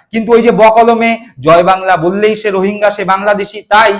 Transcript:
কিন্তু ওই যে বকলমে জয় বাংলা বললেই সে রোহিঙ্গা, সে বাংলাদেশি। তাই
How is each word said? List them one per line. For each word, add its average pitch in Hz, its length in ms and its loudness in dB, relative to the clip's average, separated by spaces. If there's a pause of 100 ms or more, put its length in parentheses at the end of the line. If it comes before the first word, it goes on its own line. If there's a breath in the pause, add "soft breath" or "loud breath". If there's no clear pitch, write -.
(100)
কিন্তু 226 220 -2
ওই 226 100 4
যে 226 80 2
বকলমে 226 680 2 (220 loud breath)
জয় 165 220 2
বাংলা 185 340 0
বললেই 202 400 -4
সে 214 140 -6
রোহিঙ্গা, 202 400 -2
সে 202 140 -6
বাংলাদেশি। 202 580 -4
তাই 208 380 2